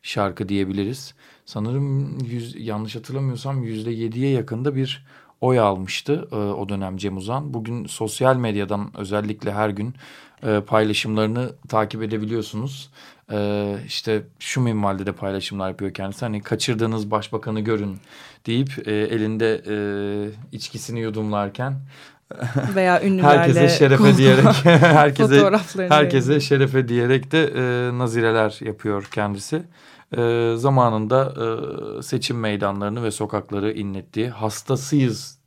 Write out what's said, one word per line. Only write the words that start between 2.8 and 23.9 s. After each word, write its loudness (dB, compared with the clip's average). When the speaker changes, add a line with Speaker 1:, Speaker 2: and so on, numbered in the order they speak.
Speaker 1:
hatırlamıyorsam -6
yüzde -6
yediye -4
yakında -2
bir -6
oy 4
almıştı, 0
e, -10
o -4
dönem -6
Cem -6
Uzan. -6
Bugün -8
sosyal 2
medyadan -4
özellikle -6
her 0
gün, -6
e, 2
paylaşımlarını 0
takip -2
edebiliyorsunuz. -8
Ee, -2
işte -4
şu -4
minvalde -2
de -4
paylaşımlar -6
yapıyor -8
kendisi. -10
Hani, -6
"Kaçırdığınız -4
başbakanı -6
görün." -4
deyip, -4
e, -4
elinde, 0
e, -4
içkisini -10
yudumlarken -4
Speaker 2:
Veya 4
Speaker 1:
<laughs> 4
herkese 0
Speaker 2:
ünlülerle 6
Speaker 1:
şerefe 6